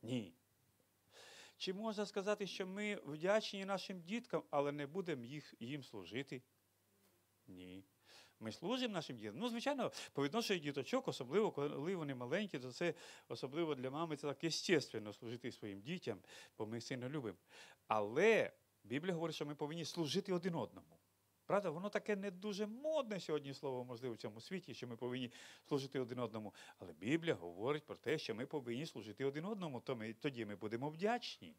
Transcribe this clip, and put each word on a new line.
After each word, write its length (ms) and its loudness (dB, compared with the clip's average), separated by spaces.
Ні. 320 -2
Чи 160 -2
можна 320 0
сказати, 420 0
що 200 -4
ми 280 -2
вдячні 680 2
нашим 360 -4
діткам, 480 -2
але 220 4
не 160 -2
будемо 360 -2
їх, 360 -8
їм 240 -6
служити? 580 -6
Ні. 380 -12
Ми 120 -4
служимо 420 -2
нашим 240 -2
дітям. 200 -6
Ну, 120 0
звичайно, 420 0
по 100 4
відношенню 360 4
діточок, 480 0
особливо, 440 4
коли 440 0
вони 200 -2
маленькі, 440 0
то 120 -6
це 220 2
особливо 480 0
для 140 -2
мами, 280 0
це 100 -2
так 160 -2
естественно 680 4
служити 380 -6
своїм 300 -6
дітям, 380 -4
бо 80 0
ми 120 -2
їх 60 -4
сильно 260 -4
любимо. 280 -4
Але 640 8
Біблія 300 0
говорить, 220 0
що 100 0
ми 100 -4
повинні 300 -2
служити 480 2
один 220 2
одному. 400 -4
Правда, 240 4
воно 200 -2
таке 260 2
не 160 -2
дуже 360 -2
модне 520 0
сьогодні 340 0
слово, 300 -2
можливо, 320 -4
в 20 -12
цьому 240 -8
світі, 320 -6
що 140 -8
ми 80 -4
повинні 360 -2
служити 360 0
один 200 -2
одному. 340 -2
Але 160 -10
Біблія 400 4
говорить 520 0
про 100 -6
те, 220 0
що 180 -2
ми 100 -2
повинні 400 -2
служити 400 -4
один 200 0
одному. 360 -2
То 140 0
ми, 180 -4
тоді 320 -2
ми 100 -4
будемо 340 -2
вдячні. 680 -2